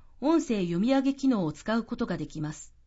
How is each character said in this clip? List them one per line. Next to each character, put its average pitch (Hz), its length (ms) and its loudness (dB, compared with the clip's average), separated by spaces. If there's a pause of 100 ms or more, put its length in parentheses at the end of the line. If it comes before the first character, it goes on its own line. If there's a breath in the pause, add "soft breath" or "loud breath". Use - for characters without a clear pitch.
(200 soft breath)
音 311 200 4
声 220 220 0
読 170 160 0
み 240 160 4
上 269 80 4
げ 277 120 0
機 277 140 0
能 214 160 4
を 151 80 -2
使 220 240 -4
う 226 80 0
こ - 120 -8
と - 100 -2
が 180 100 -4
で 156 100 -6
き 156 140 -10
ま 151 140 -4
す。 - 180 -20 (140)